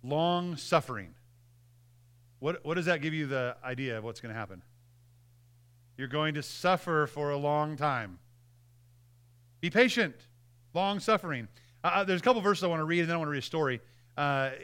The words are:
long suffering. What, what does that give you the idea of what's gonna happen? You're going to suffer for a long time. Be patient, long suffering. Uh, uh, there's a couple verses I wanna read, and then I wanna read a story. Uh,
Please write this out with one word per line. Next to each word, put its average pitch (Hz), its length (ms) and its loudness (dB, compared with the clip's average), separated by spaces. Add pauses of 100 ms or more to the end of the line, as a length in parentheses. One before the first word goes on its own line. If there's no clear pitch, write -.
long 170 540 0
suffering. 117 580 -2 (1200)
What, 147 260 -4
what 156 100 -2
does 175 120 0
that 170 160 2
give 156 120 -2
you 151 120 -2
the 127 380 -2
idea 127 340 -4
of 107 60 -10
what's 113 160 -10
gonna 113 140 -10
happen? 98 280 -10 (1300)
You're 131 100 -8
going 151 280 -2
to 147 80 -4
suffer 170 640 0
for 147 240 -4
a 143 60 -2
long 147 400 0
time. 123 420 -2 (1400)
Be 170 100 -2
patient, 233 440 4 (600)
long 196 260 0
suffering. 156 480 0 (340)
Uh, 175 60 2
uh, 190 160 4
there's 185 160 2
a - 40 -8
couple 240 180 6
verses 190 200 2
I 180 60 2
wanna 160 160 2
read, 170 160 2
and 165 80 2
then 170 80 0
I - 20 0
wanna 151 120 -2
read 143 80 -2
a 127 40 -6
story. 139 380 0 (360)
Uh, 139 340 0 (140)